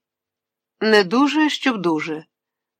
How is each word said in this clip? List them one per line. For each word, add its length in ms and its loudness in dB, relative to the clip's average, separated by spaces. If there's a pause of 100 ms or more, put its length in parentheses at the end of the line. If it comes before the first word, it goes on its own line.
(800)
Не 240 4
дуже, 460 0
щоб 280 -4
дуже. 460 -4 (560)